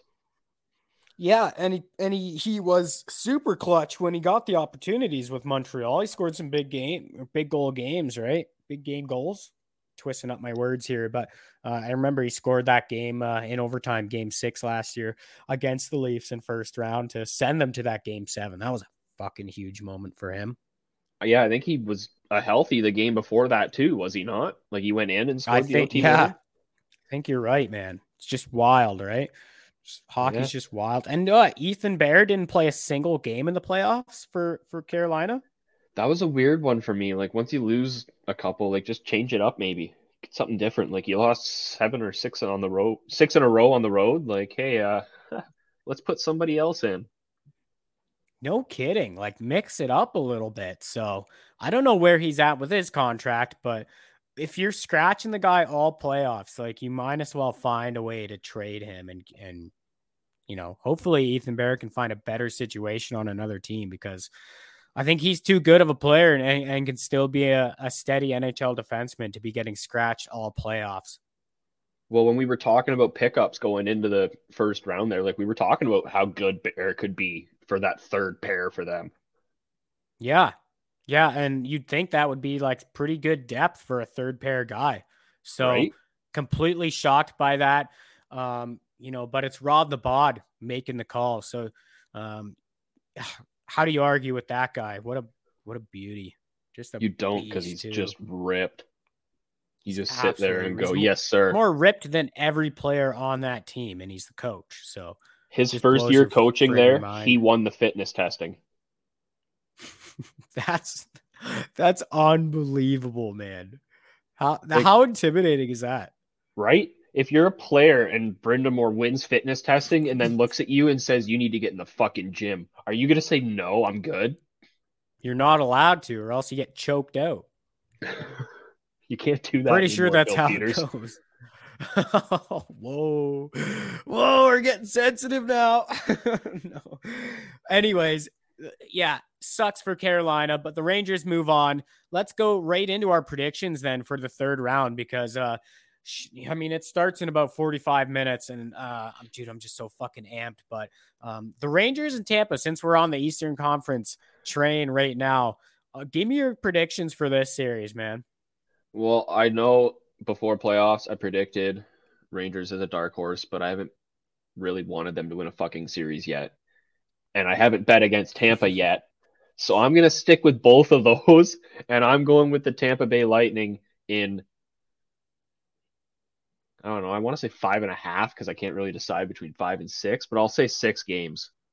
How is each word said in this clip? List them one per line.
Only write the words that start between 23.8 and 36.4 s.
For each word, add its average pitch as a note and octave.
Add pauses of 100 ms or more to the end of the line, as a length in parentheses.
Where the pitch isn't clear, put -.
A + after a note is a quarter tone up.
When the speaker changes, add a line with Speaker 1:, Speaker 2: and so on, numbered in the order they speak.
Speaker 2:
was F#2
he F#2+
not? A#2 (140)
Like, G2+
he G#2
went G#2+
in A2
and C3
scored A#2+
Speaker 1:
I B2+
Speaker 2:
the C#3
Speaker 1:
think, D3
Speaker 2:
O C#3
T C#3+
Speaker 1:
yeah. C#3+
Speaker 2:
winner? D3+ (540)
Speaker 1:
I -
think C#3+
you're C3
right, A#2+
man. F#2+ (180)
It's -
just -
wild, A#2
right? A2+ (540)
Just, -
hockey's B2+
Speaker 2:
Yeah. C3
Speaker 1:
just -
wild. A2+
And, F3
uh, G#3+
Ethan G3
Bear D#3
didn't F#3+
play E3
a D3
single D3+
game B2
in F3
the F3
playoffs G3+
for, E3+
for E3
Carolina. E3+ (520)
Speaker 2:
That G#2
was E3
a F3+
weird C#3+